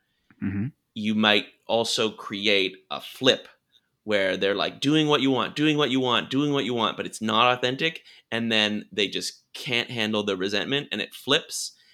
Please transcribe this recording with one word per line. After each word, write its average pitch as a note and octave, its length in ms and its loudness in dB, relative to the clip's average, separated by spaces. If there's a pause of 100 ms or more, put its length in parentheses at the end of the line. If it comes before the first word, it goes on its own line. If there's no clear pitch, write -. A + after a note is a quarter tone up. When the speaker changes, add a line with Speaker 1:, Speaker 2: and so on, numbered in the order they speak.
(440)
Speaker 1:
Mm-hmm. G2+ 220 -2 (280)
Speaker 2:
you G#2+ 220 -2
might G#2 320 4 (200)
also A2+ 440 0
create G2+ 640 0 (140)
a C#2+ 100 -8
flip - 460 2 (560)
where G2 340 0
they're, G2 180 2
like, F2 260 -2
doing D3+ 260 4
what D3 140 4
you C3 100 4
want, A2+ 240 0
doing D3+ 220 2
what D3 140 2
you C3 100 2
want, A#2 280 0
doing C#3+ 240 0
what C#3 120 0
you A#2+ 80 -2
want, A2 240 0
but F#2+ 80 -4
it's - 160 -12
not A2+ 360 2
authentic. C3+ 460 -4 (280)
And A#2 200 -2
then G#2+ 400 0
they G2+ 160 0
just - 360 -8 (100)
can't - 360 -4
handle A2 340 -2
the G2+ 140 -2
resentment, G2+ 540 -4
and G#2 100 -4
it - 140 -10
flips, - 580 -2 (200)